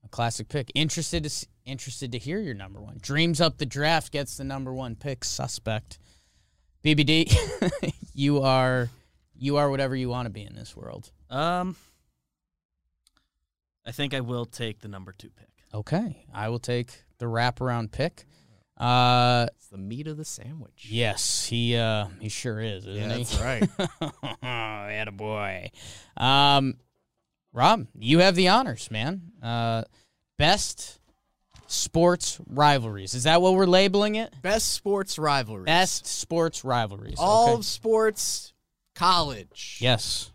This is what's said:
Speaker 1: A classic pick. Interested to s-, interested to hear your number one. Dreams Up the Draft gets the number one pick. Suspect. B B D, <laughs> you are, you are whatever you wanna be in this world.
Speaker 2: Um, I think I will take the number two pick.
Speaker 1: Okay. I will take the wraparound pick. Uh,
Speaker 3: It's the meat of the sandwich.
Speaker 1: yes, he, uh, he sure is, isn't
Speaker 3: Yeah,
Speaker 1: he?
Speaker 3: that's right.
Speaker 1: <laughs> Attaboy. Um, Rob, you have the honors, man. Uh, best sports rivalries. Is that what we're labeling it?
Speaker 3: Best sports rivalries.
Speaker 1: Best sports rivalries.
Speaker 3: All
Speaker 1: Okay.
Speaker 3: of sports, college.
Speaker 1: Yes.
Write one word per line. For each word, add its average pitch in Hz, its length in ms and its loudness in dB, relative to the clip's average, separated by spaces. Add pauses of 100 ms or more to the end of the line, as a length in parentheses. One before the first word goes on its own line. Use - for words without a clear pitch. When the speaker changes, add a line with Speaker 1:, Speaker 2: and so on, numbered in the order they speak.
Speaker 1:
A 107 40 -20
classic 113 380 -4
pick. 135 280 -6
Interested 156 480 0
to 151 40 -6
s-, - 200 -8 (180)
interested 131 460 -10
to 123 80 -8
hear 151 200 -6
your 170 140 -6
number 98 280 -14
one. 110 200 -16
Dreams 156 400 2
Up 160 160 2
the 151 80 -4
Draft 147 460 0
gets 143 260 -6
the 139 60 -10
number 135 300 -8
one 127 220 -8
pick. 135 300 -8
Suspect. - 720 -6 (880)
B 156 100 4
B 147 100 4
D, 156 260 4 (440)
<laughs> - 400 -8
you 139 300 2
are, 127 460 2 (460)
you 139 220 0
are 147 140 4
whatever 135 240 -2
you 127 120 -4
wanna 120 220 -6
be 101 160 -14
in - 100 -18
this - 220 -16
world. - 340 -16 (200)
Speaker 2:
Um, 175 440 -2 (2000)
I 117 60 -12
think 139 220 -6
I 135 80 -4
will 120 240 -6
take 113 340 -10
the 110 80 -18
number 95 300 -14
two - 140 -20
pick. - 160 -20 (260)
Speaker 1:
Okay. 156 600 -4
I 107 160 -6
will 117 100 -4
take 123 320 -4 (280)
the 120 60 -8
wraparound 120 680 -2
pick. - 340 -6 (520)
Uh, 123 800 4
Speaker 3:
It's - 120 -20
the 101 100 -18
meat 113 300 -10
of 151 100 -10
the 156 80 -10
sandwich. - 640 -16
Speaker 1:
yes, 110 560 0
he, 117 300 0
uh, 110 320 0 (120)
he 110 100 -8
sure 110 320 -6
is, 101 260 -8
isn't 95 80 -10 (140)
Speaker 3:
Yeah, 117 80 -2
Speaker 1:
he? 123 60 -4
Speaker 3:
that's - 180 -2
right. 127 280 0 (720)
Speaker 1:
<laughs> - 20 -14
Attaboy. 107 1300 -6 (460)
Um, 139 580 4 (760)
Rob, 143 360 2 (100)
you 131 220 4
have 185 160 6
the 180 120 4
honors, 226 420 2
man. 165 420 -4 (120)
Uh, 117 400 -2 (540)
best - 640 0 (680)
sports - 800 2
rivalries. 120 640 2
Is 123 100 -4
that 165 180 6
what 185 120 6
we're 190 120 6
labeling 196 500 4
it? 226 260 -6
Speaker 3:
Best 208 320 0
sports 196 460 -2
rivalries. 123 460 0
Speaker 1:
Best 180 400 2
sports - 580 -4
rivalries. 107 560 -4
Speaker 3:
All 214 300 6
Speaker 1:
Okay. 233 60 6
Speaker 3:
of 220 100 -4
sports, - 880 0 (420)
college. 160 840 0
Speaker 1:
Yes. - 540 0